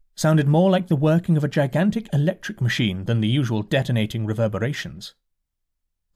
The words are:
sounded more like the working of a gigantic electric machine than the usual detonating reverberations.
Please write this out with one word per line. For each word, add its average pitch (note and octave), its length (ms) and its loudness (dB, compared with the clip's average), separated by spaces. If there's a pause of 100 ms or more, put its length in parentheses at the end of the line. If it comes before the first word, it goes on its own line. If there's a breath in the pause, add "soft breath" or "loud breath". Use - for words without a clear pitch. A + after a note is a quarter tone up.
(160)
sounded D#3 320 4
more E3 200 4
like F#3 200 2
the D#3+ 80 2
working D#3 400 2
of D3 80 0
a D3 40 -2
gigantic E3 640 0
electric - 480 -2
machine G#2+ 440 0
than A2+ 160 0
the A2 80 0
usual A#2 340 0
detonating A2+ 640 -2
reverberations. G#2+ 880 -4 (1000)